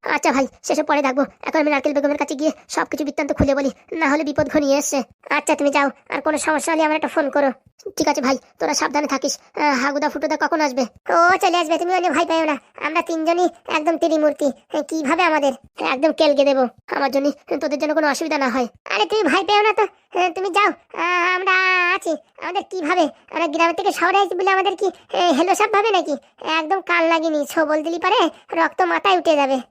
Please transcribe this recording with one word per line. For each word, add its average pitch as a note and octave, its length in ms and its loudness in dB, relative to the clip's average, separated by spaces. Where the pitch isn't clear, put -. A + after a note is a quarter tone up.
আচ্ছা D4+ 220 0
ভাই, C4+ 100 2
সেসব D4+ 240 0
পরে D4 160 2
রাখবো, C4 160 0
এখন - 160 -2
আমি D4 100 2
নারকেল C#4+ 240 0
বেগমের C#4+ 260 -2
কাছে C#4+ 180 -6
গিয়ে D4+ 120 0
সবকিছু - 320 -4
বৃত্তান্ত D4 320 -4
খুলে C#4 200 2
বলি, C#4 120 0
না D#4+ 100 0
হলে D4+ 180 0
বিপদ D4 260 -2
ঘনিয়ে C#4+ 260 2
এসছে। C#4 180 -2
আচ্ছা D4+ 220 0
তুমি C#4+ 180 2
যাও, C#4+ 120 2
আর C#4+ 140 -4
কোনো D4+ 100 0
সমস্যা D#4 260 -2
হলে D#4+ 140 0
আমার D4+ 120 0
একটা D#4 160 -4
ফোন D#4 200 0
করো। C#4+ 160 2
ঠিক D4+ 140 0
আছে D4 160 0
ভাই, C4 100 2
তোরা D4 220 -2
সাবধানে D4 340 -2
থাকিস। C#4 240 -4
আহ, D4 440 -2
হাগুদা C#4+ 300 -2
ফুটুদা D4+ 320 -4
কখন D#4 220 -2
আসবে? C4 180 -2
ও E4+ 40 4
চলে F4 200 2
আসবে, E4 200 0
তুমি F4 160 -2
অনেক F4+ 180 0
ভয় E4+ 140 0
পাইও E4 200 0
না, C#4+ 60 -2
আমরা D#4+ 220 -2
তিনজনই E4+ 400 0
একদম D#4+ 260 0
তিরি D#4+ 200 2
মূর্তি। D4 260 0
হ্যাঁ, D4+ 200 -4
কিভাবে D#4+ 400 -2
আমাদের C#4+ 220 2
একদম C#4 180 0
কেলকে D4 280 4
দেবো, C4 160 2
আমার C#4 180 0
জন্য C#4 120 0
তোদের D4 180 -4
জন্য D4+ 180 -2
কোনো D4+ 140 2
অসুবিধা D#4 320 -2
না C4 100 2
হয়। B3+ 120 0
আরে G#4+ 180 2
তুমি G#4+ 200 0
ভয় F4+ 180 2
পেও G#4 180 4
না A4 120 2
তো, G#4+ 60 4
হ্যাঁ, F4+ 220 2
তুমি F#4+ 200 -4
যাও, G4+ 140 4
আহ, F4 240 0
আমরা F#4+ 180 0
আছি। F#4 160 -4
আমাদের F4+ 280 -4
কিভাবে, F4+ 340 0
আমরা E4 220 -2
গ্রামের E4 260 2
থেকে F#4+ 180 0
শহরে F#4+ 240 2
আসি F#4+ 160 -2
বলে F#4 180 2
আমাদের F#4+ 240 2
কি, G4 80 2
এ, - 20 4
হেলো F4+ 220 2
সব G#4 160 2
ভাবে G#4 200 2
নাকি? D4+ 180 0
একদম D#4+ 180 -2
কান F4 120 2
লাগেনি, D#4+ 280 0
ছবল D#4 340 0
দিলি E4+ 180 -4
পারে G#4 160 2
রক্ত D#4+ 220 0
মাথায় F4+ 280 2
উঠে E4 220 2
যাবে। C4+ 160 0